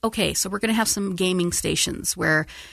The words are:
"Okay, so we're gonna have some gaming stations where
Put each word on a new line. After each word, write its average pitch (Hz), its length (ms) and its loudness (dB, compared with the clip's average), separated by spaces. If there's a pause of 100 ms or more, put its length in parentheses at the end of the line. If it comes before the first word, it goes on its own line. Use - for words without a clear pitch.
"Okay, 208 300 0
so - 160 -2
we're 202 80 -6
gonna 220 160 0
have 220 140 2
some 196 280 -2
gaming 180 360 2
stations - 680 -2
where 156 300 2 (260)